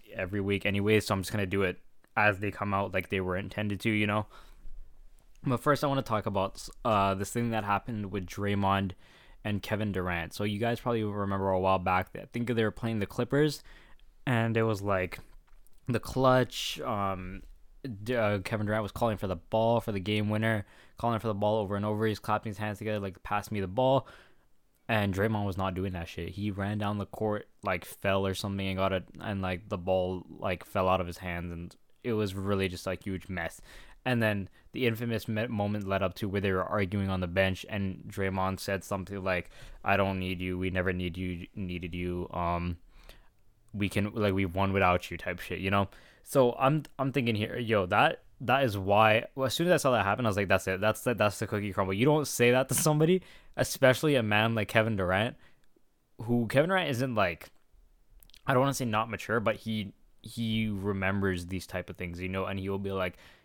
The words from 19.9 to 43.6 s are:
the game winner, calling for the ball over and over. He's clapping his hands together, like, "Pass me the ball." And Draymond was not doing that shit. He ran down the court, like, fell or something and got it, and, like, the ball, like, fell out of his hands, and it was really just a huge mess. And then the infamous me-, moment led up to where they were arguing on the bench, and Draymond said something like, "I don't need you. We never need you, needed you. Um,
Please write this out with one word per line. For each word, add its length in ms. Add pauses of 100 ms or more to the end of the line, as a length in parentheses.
the 80
game 260
winner, 380 (320)
calling 220
for 80
the 60
ball 260
over 180
and 80
over. 200
He's 140
clapping 300
his 80
hands 220
together, 200
like, 240
"Pass 260
me 120
the 80
ball." 400 (800)
And 240
Draymond 320
was 120
not 160
doing 200
that 160
shit. 220
He 200
ran 280
down 180
the 80
court, 420 (160)
like, 220
fell 420
or 60
something 340
and 100
got 140
it, 160 (140)
and, 200
like, 280
the 80
ball, 520
like, 360
fell 240
out 100
of 80
his 120
hands, 300
and 240 (300)
it 80
was 240
really 320
just 200
a 80
huge 340
mess. 320 (440)
And 180
then 240 (240)
the 160
infamous 400
me-, 200
moment 380
led 160
up 140
to 140
where 100
they 140
were 100
arguing 460
on 100
the 80
bench, 420
and 380
Draymond 540
said 220
something 380
like, 280 (340)
"I 140
don't 220
need 200
you. 180
We 120
never 240
need 240
you, 360
needed 400
you. 380
Um, 460 (960)